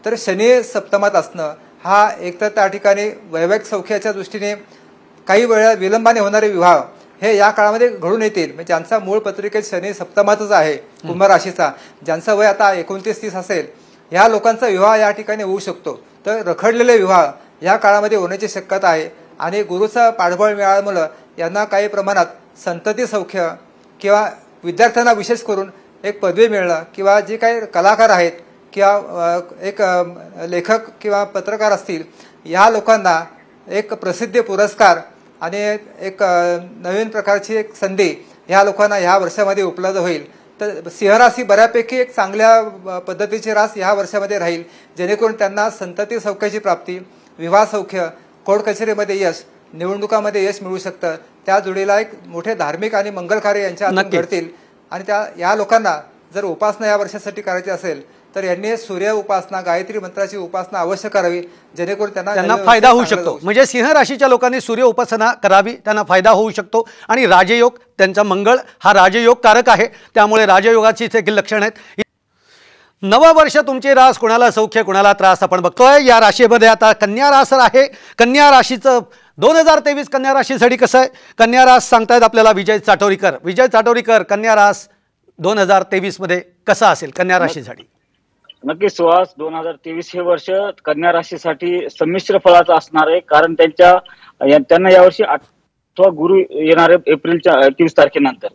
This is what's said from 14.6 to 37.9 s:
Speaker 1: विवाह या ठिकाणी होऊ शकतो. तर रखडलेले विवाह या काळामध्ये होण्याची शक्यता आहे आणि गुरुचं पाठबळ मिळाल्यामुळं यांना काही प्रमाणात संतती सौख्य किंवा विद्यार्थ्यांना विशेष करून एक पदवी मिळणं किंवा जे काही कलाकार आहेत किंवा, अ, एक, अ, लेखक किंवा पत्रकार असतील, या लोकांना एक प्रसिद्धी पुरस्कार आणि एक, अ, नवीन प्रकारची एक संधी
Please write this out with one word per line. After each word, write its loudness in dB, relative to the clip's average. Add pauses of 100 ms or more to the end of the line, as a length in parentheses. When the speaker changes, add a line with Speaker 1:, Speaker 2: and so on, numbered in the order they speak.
Speaker 1:
विवाह 2
या 2
ठिकाणी -8
होऊ -6
शकतो. -12 (220)
तर -4
रखडलेले 2
विवाह 4 (400)
या 2
काळामध्ये 0
होण्याची -6
शक्यता -4
आहे -2 (300)
आणि -6
गुरुचं 0
पाठबळ -2
मिळाल्यामुळं -2 (320)
यांना -4
काही -2
प्रमाणात -2 (400)
संतती -6
सौख्य -6 (520)
किंवा 0 (340)
विद्यार्थ्यांना 0
विशेष -4
करून -8 (320)
एक -8
पदवी 0
मिळणं -2 (120)
किंवा 2
जे -8
काही -2
कलाकार 2
आहेत 2 (420)
किंवा, 2
अ, -4 (260)
एक, -6
अ, 0 (420)
लेखक -2 (220)
किंवा -4
पत्रकार -4
असतील, -6 (420)
या 2
लोकांना 0 (420)
एक -6
प्रसिद्धी -6
पुरस्कार 0 (440)
आणि -6 (240)
एक, -6
अ, 0 (180)
नवीन -6
प्रकारची -4
एक -6
संधी -4 (220)